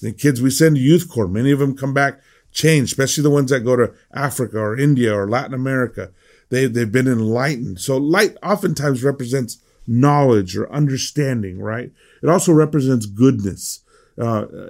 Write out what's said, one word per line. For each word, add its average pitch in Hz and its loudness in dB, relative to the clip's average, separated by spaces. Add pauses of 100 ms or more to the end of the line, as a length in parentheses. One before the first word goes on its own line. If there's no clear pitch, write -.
The 110 -8
kids 127 0
we 131 2
send 156 4
to 135 0
Youth 165 4
Corps, 107 -2
many 113 0
of 143 4
them 139 0
come 135 -4
back 139 0 (320)
changed, 156 2
especially 135 -2
the 147 4
ones 143 2
that 135 2
go 123 0
to 120 2 (220)
Africa 123 -4
or 107 -4
India 127 2
or 101 -2
Latin 127 -4
America. 127 -4 (380)
They, 131 0
they've 117 -2
been 127 2
enlightened. 117 -2
So 135 -2
light 170 0
oftentimes 151 -2
represents 131 -4 (280)
knowledge 120 2
or - -6
understanding, 131 -4
right? 113 -8 (300)
It 139 2
also 175 4
represents 139 2
goodness. 104 0 (380)
Uh, 113 -2 (240)